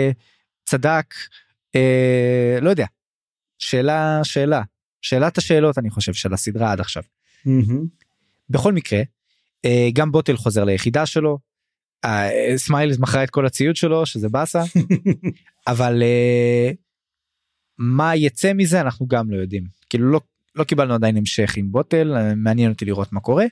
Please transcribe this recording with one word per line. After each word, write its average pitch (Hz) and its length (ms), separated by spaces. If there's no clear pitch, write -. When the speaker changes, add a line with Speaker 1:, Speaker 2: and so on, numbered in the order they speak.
Speaker 1:
צדק, 156 480
אה, 127 880
לא 156 80
יודע, 160 160
שאלה, 156 680
שאלה, 143 380
שאלת 143 360
השאלות, 156 400
אני 113 120
חושב, 104 240
של 95 200
הסדרה 107 380
עד 95 80
עכשיו. - 240
Speaker 2:
מהמם. 131 400
Speaker 1:
בכל 135 240
מקרה, 123 260
אה, 120 280
גם 151 180
בוטל 147 260
חוזר 107 260
ליחידה 117 420
שלו, 151 340
אה, 104 240
סמיילס 143 420
מכרה 135 240
את 127 60
כל 139 160
הציוד 139 300
שלו, 160 300
שזה 107 240
באסה, 160 340
Speaker 2:
<laughs> - 520
Speaker 1:
אבל, 120 360
אה, 120 680
מה 139 380
יצא 160 380
מזה 185 280
אנחנו 131 260
גם 117 240
לא 101 60
יודעים, 95 260
כאילו 123 220
לא, 151 100
לא 156 80
קיבלנו 143 300
עדיין 110 240
המשך 107 400
עם 98 140
בוטל, 156 460
אה, 107 180
מעניין 110 360
אותי 110 140
לראות 98 280
מה 98 60
קורה. 139 320